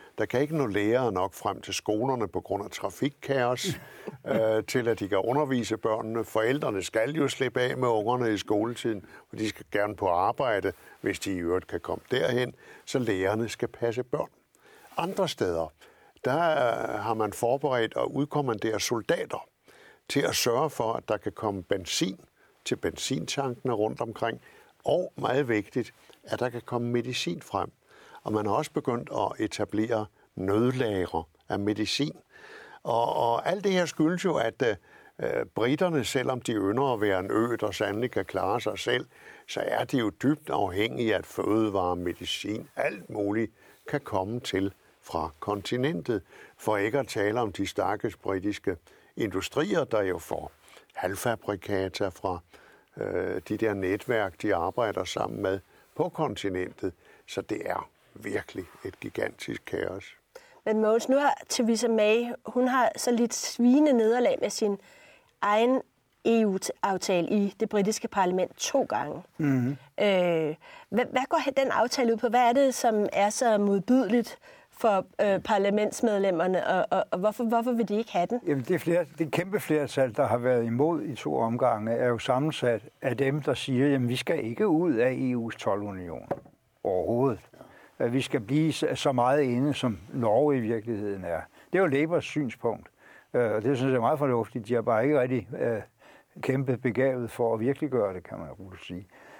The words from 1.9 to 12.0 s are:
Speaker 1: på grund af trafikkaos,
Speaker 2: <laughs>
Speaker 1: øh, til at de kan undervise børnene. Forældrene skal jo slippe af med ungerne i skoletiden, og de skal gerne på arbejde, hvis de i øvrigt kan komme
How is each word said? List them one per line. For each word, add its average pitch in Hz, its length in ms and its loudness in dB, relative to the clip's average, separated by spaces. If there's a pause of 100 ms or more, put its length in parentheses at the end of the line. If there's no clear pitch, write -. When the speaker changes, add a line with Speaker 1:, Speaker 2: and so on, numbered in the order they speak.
Speaker 1:
på 87 140 -6
grund 98 220 -4
af 90 80 -12
trafikkaos, 127 1080 -2 (200)
Speaker 2:
<laughs> - 320 -10
Speaker 1:
øh, 110 320 2
til 120 240 -2
at 113 120 0
de 98 100 -4
kan 101 80 2
undervise 120 600 0
børnene. 113 460 -2
Forældrene 113 600 0
skal 120 320 -2
jo 147 120 2
slippe 127 340 -2
af 127 160 0
med 127 100 2
ungerne 113 460 2
i 101 40 2
skoletiden, 110 680 -2 (260)
og - 60 -12
de 107 120 -2
skal - 220 -12
gerne 104 240 0
på 101 120 0
arbejde, 98 640 2 (280)
hvis 98 180 -2
de 98 140 -4
i 92 40 -2
øvrigt 87 300 0
kan 85 120 -6
komme - 320 -6